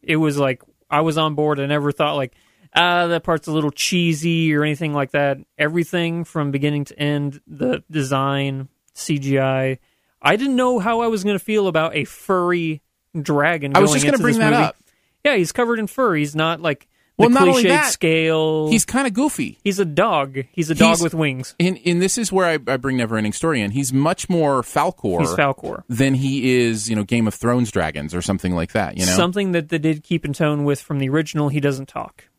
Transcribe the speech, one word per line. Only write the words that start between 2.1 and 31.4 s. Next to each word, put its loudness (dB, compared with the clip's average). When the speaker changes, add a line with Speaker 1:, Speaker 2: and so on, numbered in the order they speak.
Speaker 1:
like, -4
"Ah, 2
that -2
part's -2
a -6
little 0
cheesy," 0
or 2
anything -4
like -2
that. 0
Everything -2
from -4
beginning -2
to -20
end, -4
the -4
design, -2
C -4
G 0
I. 0
I 4
didn't 0
know 2
how -2
I 0
was -4
gonna 0
feel 0
about 0
a -2
furry -2
dragon 0
Speaker 2:
I 8
was 6
Speaker 1:
going 2
Speaker 2:
just 0
gonna 4
Speaker 1:
into 0
Speaker 2:
bring 4
Speaker 1:
this 2
Speaker 2:
that 4
Speaker 1:
movie. 4
Speaker 2:
up. -4
Speaker 1:
Yeah, 2
he's 0
covered 0
in -4
fur. 0
He's -2
not 0
like -4
the 4
Speaker 2:
Well, 6
not 6
only 4
Speaker 1:
cliched 4
Speaker 2:
that, 2
Speaker 1:
scale. 0
Speaker 2:
he's 2
kinda -2
goofy. -4
Speaker 1:
He's -2
a 2
dog. 0
He's -4
a 0
dog 6
Speaker 2:
He's 0
Speaker 1:
with -2
wings. -2
Speaker 2:
And, 0
and 2
this 0
is -4
where 2
I, 2
I 0
bring -2
Neverending -2
Story 0
in. -2
He's -2
much 0
more 2
Falkor -2
Speaker 1:
He's 2
Falkor. -2
Speaker 2:
than 2
he 2
is, 0
you 0
know, 0
Game 0
of -2
Thrones 0
dragons -4
or -4
something -2
like -2
that, -2
you -2
know? 2
Speaker 1:
Something 0
that -2
they -2
did -2
keep -2
in -4
tone 0
with 0
from -4
the -2
original. 0